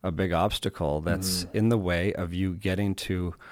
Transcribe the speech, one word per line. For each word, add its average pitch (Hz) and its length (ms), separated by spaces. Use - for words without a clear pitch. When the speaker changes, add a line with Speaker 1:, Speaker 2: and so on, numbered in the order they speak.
Speaker 1:
a 92 80
big 87 220
obstacle 85 680
that's 92 440
Speaker 2:
Mm-hmm. - 120
Speaker 1:
in 110 120
the 117 100
way 90 360
of 87 200
you 92 200
getting 95 420
to 90 380